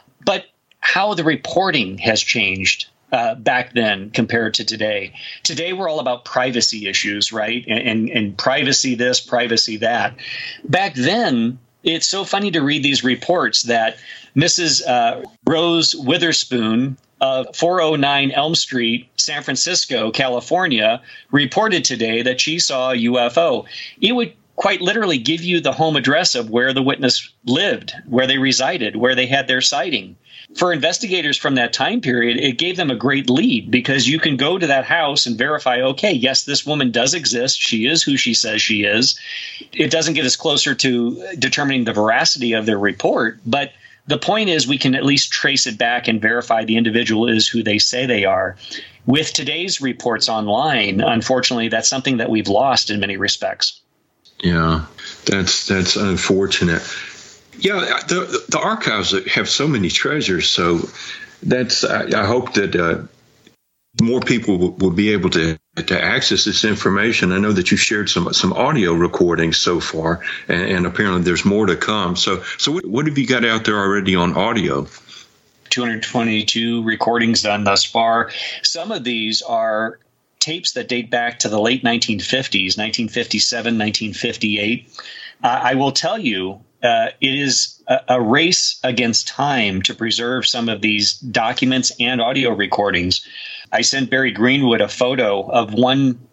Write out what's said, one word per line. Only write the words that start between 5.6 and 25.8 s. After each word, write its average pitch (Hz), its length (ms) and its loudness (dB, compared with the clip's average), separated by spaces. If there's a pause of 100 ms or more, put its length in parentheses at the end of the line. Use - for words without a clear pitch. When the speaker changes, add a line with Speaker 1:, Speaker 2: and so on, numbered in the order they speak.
Speaker 1:
we're 185 160 -4
all 156 100 -2
about 123 260 -4
privacy 117 640 0
issues, 101 440 -2
right? 113 340 -4
And, 117 220 -2
and, 110 220 0
and 101 280 -2
privacy 135 560 0
this, 123 260 0
privacy 117 580 0
that. 113 360 0 (500)
Back 180 300 0
then, 131 640 0 (240)
it's 160 240 0
so 190 180 -4
funny 196 280 -2
to 165 80 0
read 143 240 0
these 139 180 2
reports 127 640 0
that 113 320 0 (400)
Missus, 156 500 2
uh, 123 380 0 (240)
Rose 165 480 2
Witherspoon 131 1000 0 (260)
of 131 320 0
four 175 280 2
oh 156 140 2
nine 139 340 2
Elm 143 240 0
Street, 120 640 -2
San 147 260 -4
Francisco, 131 680 -2
California, 123 920 0 (280)
reported 160 540 2
today 113 380 -2
that 127 180 0
she 160 180 -2
saw 131 340 -2
a - 20 0
U 120 240 2
F 120 180 0
O. 165 300 2 (340)
It 226 120 2
would 240 200 -2 (240)
quite 196 240 0
literally 190 380 0
give 156 240 -2
you 175 180 0
the 143 120 0
home 156 240 0